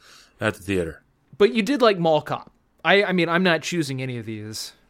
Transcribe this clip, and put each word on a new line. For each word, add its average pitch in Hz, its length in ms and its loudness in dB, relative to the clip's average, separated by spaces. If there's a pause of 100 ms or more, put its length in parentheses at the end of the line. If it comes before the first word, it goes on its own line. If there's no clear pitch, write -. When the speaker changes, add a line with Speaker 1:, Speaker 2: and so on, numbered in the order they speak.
(400)
Speaker 1:
at 110 140 -2
the - 80 -20
theater. 87 400 -4 (340)
Speaker 2:
But 208 160 4
you 220 100 0
did 247 200 0
like 208 160 4
Mall 160 240 2
Cop. - 300 -10 (320)
I, 190 180 6
I 185 100 -2
mean, 170 160 2
I'm 170 140 2
not 165 200 2
choosing 135 380 -4
any 131 180 -8
of 110 80 -10
these. 107 480 -12 (160)